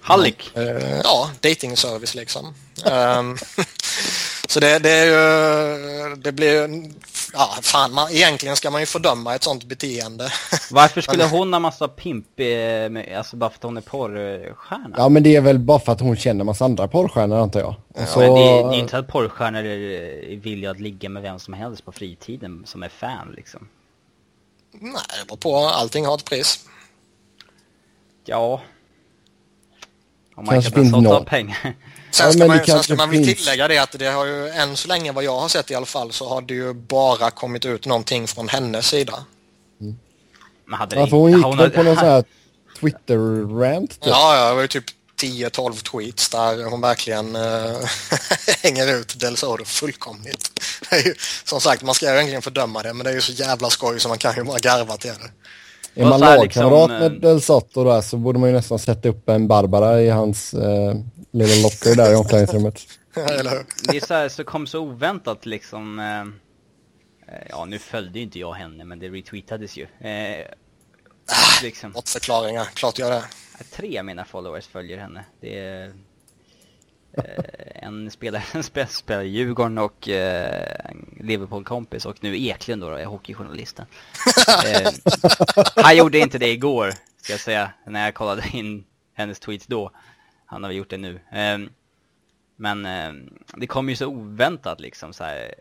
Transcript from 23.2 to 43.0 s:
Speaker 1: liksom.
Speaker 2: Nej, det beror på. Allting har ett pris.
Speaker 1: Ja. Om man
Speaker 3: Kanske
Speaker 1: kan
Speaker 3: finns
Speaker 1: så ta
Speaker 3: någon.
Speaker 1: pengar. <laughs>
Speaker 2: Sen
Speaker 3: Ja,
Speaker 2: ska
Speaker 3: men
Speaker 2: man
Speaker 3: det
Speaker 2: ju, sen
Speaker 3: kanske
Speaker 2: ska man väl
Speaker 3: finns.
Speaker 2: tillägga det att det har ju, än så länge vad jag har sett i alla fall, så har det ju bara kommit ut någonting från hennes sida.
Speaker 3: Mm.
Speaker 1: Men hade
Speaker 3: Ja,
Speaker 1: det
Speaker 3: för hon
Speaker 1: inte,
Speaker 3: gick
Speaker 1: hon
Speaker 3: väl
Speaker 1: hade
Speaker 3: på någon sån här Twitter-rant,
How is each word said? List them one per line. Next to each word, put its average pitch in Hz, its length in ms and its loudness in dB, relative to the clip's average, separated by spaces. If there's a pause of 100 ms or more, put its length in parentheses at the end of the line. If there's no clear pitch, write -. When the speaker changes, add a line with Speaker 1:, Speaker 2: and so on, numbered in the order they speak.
Speaker 1:
liksom. - 320 -20 (1040)
Speaker 2:
Nej, 220 220 -18 (280)
det - 60 -14
beror - 100 -16
på. 147 200 -2
Allting 151 480 0
har 143 100 0
ett 143 100 -10
pris. - 340 -2 (1700)
Speaker 1:
Ja. 117 360 -4 (1700)
Om 104 100 -14
man 127 100 2
Speaker 3:
Kanske 120 160 2
Speaker 1:
kan 143 120 4
Speaker 3:
finns 123 80 8
Speaker 1:
så 117 40 4
ta 120 60 6
Speaker 3:
någon. 107 240 6
Speaker 1:
pengar. 104 360 -4
<laughs> 131 140 -10 (360)
Speaker 2:
Sen 170 140 4
Speaker 3:
Ja, 156 60 6
Speaker 2:
ska 165 80 6
Speaker 3:
men 170 80 10
Speaker 2:
man 160 100 8
Speaker 3:
det 160 40 6
Speaker 2:
ju, 156 40 -2
sen 165 100 4
Speaker 3:
kanske 151 80 4 (100)
Speaker 2:
ska - 20 2
man 156 140 0
väl 156 160 4
Speaker 3:
finns. 120 140 2
Speaker 2:
tillägga 139 280 0
det 156 100 4
att 139 220 0
det 135 60 -4
har 139 200 -2
ju, 143 240 -6
än 147 280 -4
så - 100 -8
länge 170 240 -4
vad 135 120 -6
jag 131 160 -2
har 156 80 -4
sett 160 240 -2
i 131 40 -6
alla 127 100 -6
fall, 120 260 -8
så 131 180 -10
har 131 120 -6
det 127 120 -10
ju 127 200 -6
bara 120 580 0
kommit 120 340 -8
ut 120 200 -6
någonting 117 420 -2
från 113 220 -8
hennes 117 380 -2
sida. 143 260 -2 (680)
Speaker 3:
Mm. 104 140 -10 (680)
Speaker 1:
Men 113 140 -10
hade 107 160 -6
Speaker 3:
Ja, 139 80 4
Speaker 1:
det 139 60 2
Speaker 3:
för 147 80 6
hon 165 120 8
Speaker 1:
inte, 175 80 10
Speaker 3:
gick 165 80 8
Speaker 1:
hon 135 120 0
Speaker 3:
väl 160 80 8
Speaker 1:
hade 160 100 2
Speaker 3:
på 165 80 4
någon 160 120 6
sån 170 120 4
här 131 160 8 (560)
Twitter-rant, 113 1120 0